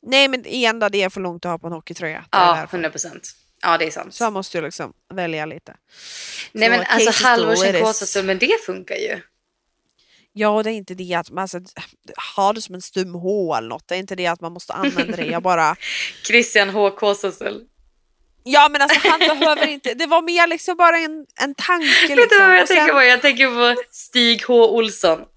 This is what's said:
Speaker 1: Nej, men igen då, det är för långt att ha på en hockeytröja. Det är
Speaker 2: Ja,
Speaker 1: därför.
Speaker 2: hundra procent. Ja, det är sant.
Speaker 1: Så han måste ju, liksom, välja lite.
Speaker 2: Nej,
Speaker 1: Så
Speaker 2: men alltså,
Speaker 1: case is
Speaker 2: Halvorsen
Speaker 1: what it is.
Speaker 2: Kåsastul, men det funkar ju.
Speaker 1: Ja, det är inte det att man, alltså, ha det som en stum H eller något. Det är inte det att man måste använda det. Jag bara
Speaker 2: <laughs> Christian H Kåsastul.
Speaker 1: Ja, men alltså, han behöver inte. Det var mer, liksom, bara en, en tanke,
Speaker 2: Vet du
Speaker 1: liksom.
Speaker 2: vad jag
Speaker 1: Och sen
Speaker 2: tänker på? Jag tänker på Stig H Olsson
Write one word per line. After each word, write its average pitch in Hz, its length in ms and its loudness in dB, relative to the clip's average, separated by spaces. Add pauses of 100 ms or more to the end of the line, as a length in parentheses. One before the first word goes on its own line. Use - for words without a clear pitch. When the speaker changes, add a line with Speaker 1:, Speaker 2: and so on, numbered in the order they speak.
Speaker 1:
Nej, 269 220 2
men 262 180 -6
igen 233 320 -2
då, 214 100 0
det 202 140 0
är 190 80 -2
för 196 100 -10
långt 175 240 -8
att 175 60 -6
ha 165 80 -6
på 170 80 -14
en 170 60 -10
hockeytröja. 165 580 -12
Det - 80 -2
är 180 80 6
Speaker 2:
Ja, 170 80 6
Speaker 1:
därför. 160 120 -6 (100)
Speaker 2:
hundra 160 140 -4
procent. - 380 -12 (340)
Ja, 170 160 0
det 165 80 -2
är 156 40 -8
sant. 180 240 -14
Speaker 1:
Så 233 100 -4
han 220 80 -2
måste 190 260 -8
ju, 156 60 -6
liksom, 143 280 -12 (220)
välja 165 320 -6
lite. - 280 -18 (760)
Speaker 2:
Nej, 220 160 0
Speaker 1:
Så - 80 4
Speaker 2:
men - 40 2
alltså, 226 260 2
Speaker 1:
case 226 120 4
is - 40 0
Speaker 2:
Halvorsen 226 440 2
Speaker 1:
what - 20 2
it 190 80 0
is. 170 60 2
Speaker 2:
Kåsastul, 202 420 -2
men 190 140 -2
det 359 280 0
funkar 185 300 -10
ju. - 240 -8 (1120)
Speaker 1:
Ja, 214 300 0
det 214 80 -2
är 226 40 -4
inte 190 200 -12
det 180 200 -8
att 170 160 -4
man, 175 120 -8
alltså, 180 180 -10 (760)
ha 202 160 2
det 220 100 -6
som 180 120 -14
en 185 80 -14
stum 185 320 -8
H 180 420 -4
eller 113 120 -6
något. 117 200 -12
Det 180 60 -6
är 185 40 -6
inte 190 180 -10
det 180 100 -4
att 170 140 -4
man 170 120 -10
måste 175 200 -16
använda 196 440 -6
det. - 100 -8
Jag 170 160 -6
bara 170 340 0 (240)
Speaker 2:
<laughs> - 260 -10
Christian 226 440 2
H 202 200 2
Kåsastul. 202 720 -4 (840)
Speaker 1:
Ja, 285 240 6
men 294 120 0
alltså, 294 260 2
han 330 100 4
behöver 311 480 2
inte. 277 280 -6
Det 302 120 -4
var 330 160 4
mer, 339 240 2
liksom, 339 300 -4
bara 339 220 4
en, 311 280 -6 (140)
en 277 140 -4
tanke, 339 320 -2 (140)
Speaker 2:
Vet 339 80 2
du 554 80 0
Speaker 1:
liksom. 453 300 6
Speaker 2:
vad 370 100 8
jag 359 60 6
Speaker 1:
Och 294 60 0
sen 370 80 4
Speaker 2:
tänker 302 180 4
på? 269 80 6
Jag 247 200 6
tänker 269 240 2 (280)
på 247 160 -6
Stig 233 560 0
H 233 300 4
Olsson 190 440 0 (160)